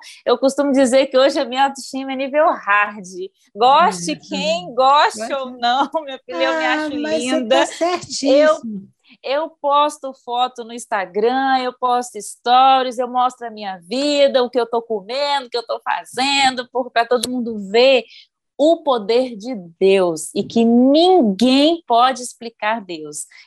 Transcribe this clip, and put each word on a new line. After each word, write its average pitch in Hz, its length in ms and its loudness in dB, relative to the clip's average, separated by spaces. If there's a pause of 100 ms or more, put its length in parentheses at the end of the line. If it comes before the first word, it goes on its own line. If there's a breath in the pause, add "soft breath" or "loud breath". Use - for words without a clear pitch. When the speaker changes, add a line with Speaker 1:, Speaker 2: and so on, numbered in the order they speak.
(260 loud breath)
Speaker 1:
eu 247 140 2
costumo 277 320 0
dizer 269 360 4
que 269 100 -2
hoje 269 200 4
a 277 80 -2
minha 254 200 0
autoestima 269 480 -8
é - 20 -6
nível 277 340 0
hard. 208 560 0 (500)
Goste 285 580 2
Speaker 2:
É. - 20 -8
Speaker 1:
quem, 311 540 -6
Speaker 2:
Uhum. 254 40 -14
Speaker 1:
goste 269 460 2
Speaker 2:
Goste. 233 140 -8
Speaker 1:
ou 262 260 -6
não, 247 320 0
<laughs> 311 140 -6
minha 262 200 -12
filha, - 180 -6
eu 320 140 0
me 320 80 -2
Speaker 2:
Ah, - 80 0 (140)
Speaker 1:
acho 294 140 -6
Speaker 2:
mas 302 220 -4
você 254 160 -2
Speaker 1:
linda. 240 200 0
Speaker 2:
tá - 80 2
certíssima. 330 680 -2
Speaker 1:
Eu, 277 560 0 (340 soft breath)
eu 294 260 -4 (100)
posto 294 540 -2 (100)
foto 247 400 -6
no 226 80 -16
Instagram, 233 920 -2
eu 247 100 -6
posto 247 480 -4
stories, 254 800 2
eu 247 100 -2
mostro 247 380 -4
a - 20 -14
minha 208 300 -10
vida, 269 640 0
o 240 80 -2
que 262 80 -2
eu 233 100 0
tô 233 140 -2
comendo, 247 640 -4
o - 20 -20
que - 80 -6
eu 233 80 -6
tô - 180 -6
fazendo, 254 880 -2
por, 247 200 -4
pra 233 160 2
todo 247 220 0
mundo 240 280 -6 (140)
ver 247 340 4 (500 loud breath)
o 320 280 2
poder 240 520 0
de 226 200 -10 (240)
Deus 185 560 2
e 202 80 -2
que 233 200 0
ninguém 269 1200 4
pode 240 340 2
explicar 226 600 -8
Deus. 156 440 -12 (220 loud breath)